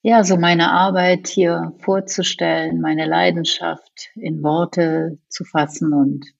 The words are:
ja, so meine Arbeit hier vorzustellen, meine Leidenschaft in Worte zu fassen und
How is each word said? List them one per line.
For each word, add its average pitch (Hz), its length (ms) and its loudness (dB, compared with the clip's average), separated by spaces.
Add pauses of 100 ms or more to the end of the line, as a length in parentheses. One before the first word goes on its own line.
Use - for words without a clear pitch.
ja, 226 160 6
so 185 140 2
meine 170 340 2
Arbeit 180 560 2
hier 170 520 0
vorzustellen, 170 1000 -2
meine 156 260 -2
Leidenschaft 165 1080 -2
in 160 260 -8
Worte 160 760 0 (100)
zu - 140 -14
fassen 151 500 -2
und 143 340 0 (140)